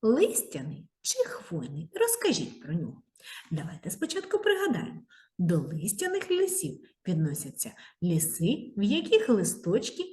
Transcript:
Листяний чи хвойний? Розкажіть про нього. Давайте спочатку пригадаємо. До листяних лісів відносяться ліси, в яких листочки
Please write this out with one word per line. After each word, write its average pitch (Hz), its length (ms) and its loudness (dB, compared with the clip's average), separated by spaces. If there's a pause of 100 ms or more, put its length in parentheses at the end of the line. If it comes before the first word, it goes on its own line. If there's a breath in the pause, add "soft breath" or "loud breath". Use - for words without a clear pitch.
Листяний 220 840 2 (140)
чи 508 260 0
хвойний? - 640 -8
Розкажіть - 680 0
про 151 120 -6
нього. - 280 -4 (480 loud breath)
Давайте 165 400 -6
спочатку - 480 -2
пригадаємо. 392 640 2 (380 soft breath)
До 170 200 4
листяних 175 720 -2
лісів 359 500 0 (280 loud breath)
відносяться 147 640 -2 (300 loud breath)
ліси, 170 760 0
в 196 60 0
яких 330 460 4
листочки 208 840 2